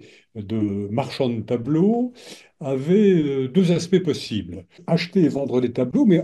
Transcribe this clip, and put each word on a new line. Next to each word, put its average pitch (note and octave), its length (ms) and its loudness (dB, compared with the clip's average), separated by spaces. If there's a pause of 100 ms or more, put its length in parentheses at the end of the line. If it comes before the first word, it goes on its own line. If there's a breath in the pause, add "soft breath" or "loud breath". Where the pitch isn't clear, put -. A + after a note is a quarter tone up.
(360 loud breath)
de G2+ 560 -4
marchand C3 380 -4
de A#2+ 120 -4
tableaux D#3+ 720 0 (460 loud breath)
avait, E3 540 2
euh, C#3 340 0
deux E3 240 2
aspects F3+ 320 2
possibles. F#2 640 -6 (200 soft breath)
Acheter E3 380 0
et C#3+ 60 4
vendre B2+ 300 -2
des B2 140 -2
tableaux, C3 320 0
mais F3+ 180 4